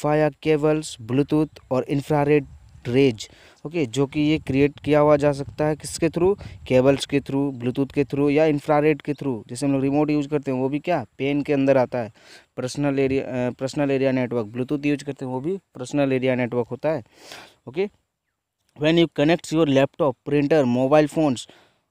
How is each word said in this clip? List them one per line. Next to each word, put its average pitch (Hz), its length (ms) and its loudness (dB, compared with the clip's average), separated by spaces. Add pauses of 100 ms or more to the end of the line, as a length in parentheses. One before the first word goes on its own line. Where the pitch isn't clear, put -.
via 151 260 2 (160)
cables, 156 540 0
Bluetooth 139 580 -2 (120)
और 127 200 0
infrared 143 540 0 (420)
रेज, 123 420 2 (360)
ओके, 156 200 -4
जो 131 220 -2
कि 147 120 -6
ये 151 200 2
क्रिएट 139 400 0
किया 147 200 2
हुआ 147 180 6
जा 143 140 2
सकता 139 340 -4
है 151 100 0
किसके 151 340 -4
through? 185 320 0 (260)
केबल्स 131 380 4
के 139 160 -2
through, 139 380 -4
Bluetooth 127 340 -4
के 143 120 0
through 143 260 0
या 151 140 4
इंफ्रारेड 147 560 2
के 147 120 -4
through। 127 360 -8
जैसे 123 160 -6
हम 139 80 0
लोग 135 80 0
रिमोट 143 280 0
यूज़ 147 180 -2
करते 143 240 -4
हैं, 127 60 -4
वो 131 120 -2
भी 143 100 -4
क्या 151 260 -4 (120)
पेन 143 240 -2
के 147 120 -2
अंदर 135 240 2
आता 123 200 0
है। 113 140 -6 (460)
पर्सनल 139 420 -2
एरिया, 131 480 0
अ, 123 40 -4
पर्सनल 139 400 -4
एरिया 135 200 2
नेटवर्क, 120 360 -2
Bluetooth 127 380 -6
यूज़ 143 180 -2
करते 139 220 -10
हैं, 127 60 -8
वो 127 80 -6
भी 175 180 -6
पर्सनल 135 560 -4
एरिया 127 220 0
नेटवर्क 120 320 -2
होता 123 220 -6
है, 147 140 -4 (640)
ओके। 170 200 -4 (920)
When 165 240 4
you 156 40 0 (100)
connect 156 340 2
your 160 140 4
laptop, 139 460 2 (160)
printer, 143 360 4 (120)
mobile 143 360 4
phones 147 360 -2 (420)